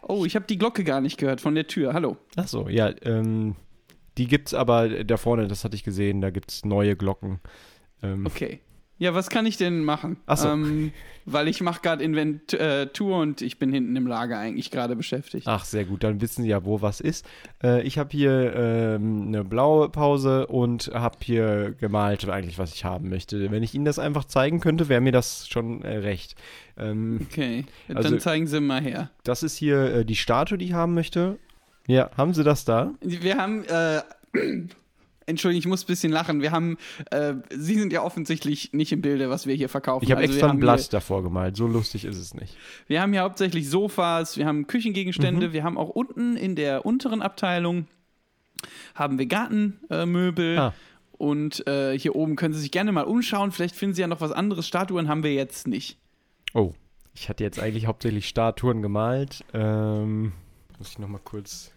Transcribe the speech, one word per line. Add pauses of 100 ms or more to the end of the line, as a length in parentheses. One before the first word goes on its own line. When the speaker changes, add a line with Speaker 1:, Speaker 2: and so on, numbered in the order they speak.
Speaker 1:
Oh,
ich
hab
die
Glocke
gar
nicht
gehört
von
der
Tür.
Hallo. (200)
Speaker 2:
Ach
so,
ja, (100)
ähm, (640)
die
gibt's
aber
da
vorne,
das
hatte
ich
gesehen,
da
gibt's
neue
Glocken. (600)
Ähm,
Speaker 1:
Okay. (380)
Ja,
was
kann
ich
denn
machen?
Speaker 2:
Ach
so.
Speaker 1:
Ähm, (360)
weil
ich
mach
grad
Invent-,
äh,
Tour
und
ich
bin
hinten
im
Lager
eigentlich
gerade
beschäftigt.
Speaker 2:
Ach,
sehr
gut,
dann
wissen
Sie
ja,
wo
was
ist. (360)
Äh,
ich
hab
hier,
ähm,
eine
blaue
Pause
und
hab
hier
gemalt,
eigentlich,
was
ich
haben
möchte.
Wenn
ich
Ihnen
das
einfach
zeigen
könnte,
wär
mir
das
schon,
äh,
recht. (440)
Ähm, (120)
Speaker 1:
Okay, (280)
Speaker 2:
also
Speaker 1:
dann
zeigen
Sie
mal
her. (140)
Speaker 2:
das
ist
hier,
äh,
die
Statue,
die
ich
haben
möchte. (480)
Ja,
haben
Sie
das
da?
Speaker 1:
Wir
haben,
äh, (320)
<clears throat> (580)
Entschuldigung,
ich
muss
ein
bisschen
lachen.
Wir
haben, (320)
äh, (160)
Sie
sind
ja
offensichtlich
nicht
im
Bilde,
was
wir
hier
verkaufen.
Speaker 2:
Ich
hab
Speaker 1:
Also
wir
Speaker 2:
extra
ein
Speaker 1:
haben
Speaker 2:
Blatt
Speaker 1:
hier
Speaker 2:
davor
gemalt.
So
lustig
ist
es
nicht. (300)
Speaker 1:
wir
haben
hier
hauptsächlich
Sofas,
wir
haben
Küchengegenstände,
Speaker 2:
Mhm.
Speaker 1:
wir
haben
auch
unten
in
der
unteren
Abteilung (1080)
haben
wir
Garten-, (100)
äh,
Möbel.
Speaker 2:
Ah. (440)
Speaker 1:
Und,
äh,
hier
oben
können
Sie
sich
gerne
mal
umschauen.
Vielleicht
finden
Sie
ja
noch
was
anderes.
Statuen
haben
wir
jetzt
nicht. (560)
Speaker 2:
Oh, (420)
ich
hatte
jetzt
eigentlich
hauptsächlich
Statuen
gemalt. (120)
Ähm, (460)
muss
ich
noch
mal
kurz